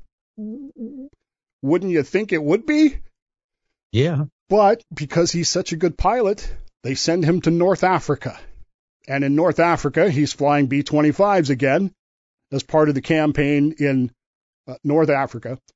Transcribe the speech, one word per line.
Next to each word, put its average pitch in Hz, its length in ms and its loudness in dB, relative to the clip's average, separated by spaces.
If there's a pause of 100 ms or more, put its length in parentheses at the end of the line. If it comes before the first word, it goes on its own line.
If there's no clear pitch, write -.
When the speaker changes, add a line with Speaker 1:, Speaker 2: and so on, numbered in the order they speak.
(360)
Speaker 1:
wouldn't 220 1600 -8
you 156 100 2
think 202 300 -2
it 156 100 0
would 180 240 0
be? 302 320 2 (920)
Speaker 2:
Yeah. 147 320 0 (240)
Speaker 1:
But 208 340 4 (100)
because 165 400 -2
he's 170 160 -2
such - 240 -4
a 165 40 -6
good 165 200 -2
pilot, 208 560 -2 (300)
they 131 120 -4
send 165 300 -2
him 165 180 2
to 165 80 0
North 170 320 2
Africa. - 560 -2 (680)
And 139 160 -2
in 139 100 0
North 165 260 2
Africa, 165 500 2
he's 143 220 0
flying 143 340 2
B 139 160 -2
twenty-fives 151 680 2
again 143 420 0 (600)
as 135 100 -4
part 151 260 2
of 143 60 2
the 135 60 -2
campaign 147 760 0
in, 135 320 0 (580)
uh, 123 60 -14 (100)
North 151 240 2
Africa. 131 500 -4 (180)